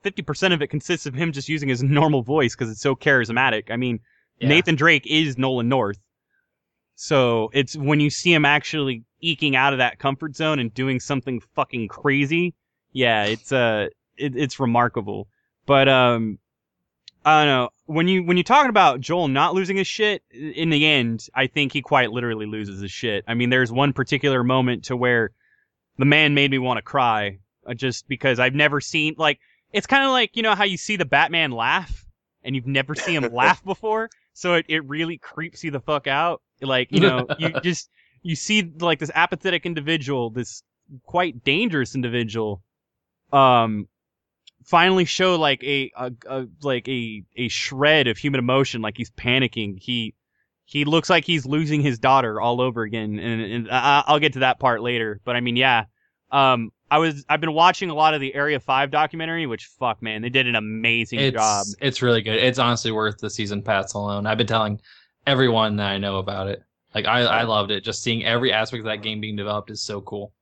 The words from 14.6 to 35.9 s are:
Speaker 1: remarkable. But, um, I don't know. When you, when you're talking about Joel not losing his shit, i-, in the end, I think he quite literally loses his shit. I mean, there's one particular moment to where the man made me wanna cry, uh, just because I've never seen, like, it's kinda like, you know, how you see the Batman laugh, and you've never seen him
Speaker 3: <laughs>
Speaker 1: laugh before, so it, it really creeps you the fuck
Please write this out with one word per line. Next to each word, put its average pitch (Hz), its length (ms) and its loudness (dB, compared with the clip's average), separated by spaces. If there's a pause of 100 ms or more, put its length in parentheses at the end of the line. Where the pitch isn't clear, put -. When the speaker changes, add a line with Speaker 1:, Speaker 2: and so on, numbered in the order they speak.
Speaker 1:
remarkable. 117 680 0 (380)
But, 135 220 6
um, 120 500 4 (840)
I 151 200 6
don't - 100 4
know. 123 140 0 (180)
When 165 220 0
you, 185 140 2
when 175 140 2
you're 180 80 2
talking 269 260 4
about 165 300 4
Joel 160 280 -2
not 147 260 0
losing 190 220 -2
his 190 100 0
shit, 208 360 -2 (100)
i-, 120 40 -20
in 151 340 -4
the 151 160 4
end, 120 480 0
I 131 120 0
think 139 260 -2
he 147 100 -2
quite 127 280 2
literally 113 360 -4
loses 104 340 -8
his 98 100 -10
shit. 104 360 -4
I 117 80 -4
mean, 123 160 2
there's 127 220 2
one 135 200 2
particular 131 520 0
moment 127 400 2
to 131 120 -4
where 120 340 2 (680)
the - 80 2
man 147 280 4
made 143 160 2
me 135 80 0
wanna 127 240 -2
cry, 107 560 0 (280)
uh, 120 80 -10
just 123 340 -6
because 131 300 -2
I've 127 160 2
never 147 260 2
seen, 156 380 -4
like, 151 200 0 (340)
it's 196 140 -2
kinda 269 240 2
like, 247 260 0
you 226 60 -2
know, 220 120 2
how 202 100 0
you 190 120 -2
see 214 200 -4
the 175 80 -2
Batman 151 460 2
laugh, 131 540 -4 (380)
and 127 120 -6
you've 123 120 -6
never 135 280 -2
seen 160 280 -2
him 117 100 -4
Speaker 3:
<laughs> - 20 -14
Speaker 1:
laugh 139 300 2
before, 220 440 -4 (260)
so 180 200 -2
it, 165 140 0
it 156 180 -2
really 160 320 -6
creeps - 460 -14
you 156 60 -6
the 139 100 -6
fuck 147 260 -4